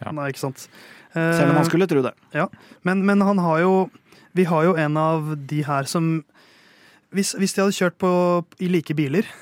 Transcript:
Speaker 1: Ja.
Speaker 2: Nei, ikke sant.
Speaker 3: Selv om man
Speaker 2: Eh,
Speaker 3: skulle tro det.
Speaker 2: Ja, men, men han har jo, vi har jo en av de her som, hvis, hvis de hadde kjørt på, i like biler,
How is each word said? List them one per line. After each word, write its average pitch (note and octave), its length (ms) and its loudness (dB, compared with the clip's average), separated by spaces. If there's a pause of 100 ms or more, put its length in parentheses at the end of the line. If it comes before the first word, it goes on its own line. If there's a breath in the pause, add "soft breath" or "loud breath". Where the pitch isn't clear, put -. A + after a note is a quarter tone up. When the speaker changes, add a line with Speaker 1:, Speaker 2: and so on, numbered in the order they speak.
Speaker 1:
Ja. G#2 80 -10
Speaker 2:
Nei, C#3+ 200 -8
ikke - 80 -12
sant. - 280 -10 (460 loud breath)
Speaker 3:
Selv E3 360 2
om E3 60 4
man D#3+ 80 4
Speaker 2:
Eh, E3 60 0
Speaker 3:
skulle E3+ 180 2
tro D3 140 2
det. A#2+ 100 -2 (220)
Speaker 2:
Ja, D#3 140 -2 (360 loud breath)
men, F#3+ 220 0
men G3+ 160 4
han G3 160 2
har E3 240 2
jo, F#3+ 280 2 (440 soft breath)
vi F#3 100 2
har D#3+ 220 2
jo F#3 100 4
en D3+ 220 0
av D#3 500 -2
de D3 160 -4
her C#3 220 -2
som, D#3+ 400 -2 (880 soft breath)
hvis, F#3+ 260 -2
hvis F#3+ 160 -2
de G3+ 60 0
hadde G3 100 0
kjørt F3+ 260 -2
på, F#3 140 0 (480)
i F3+ 80 -4
like E3+ 260 -2
biler, D3+ 300 -2 (180)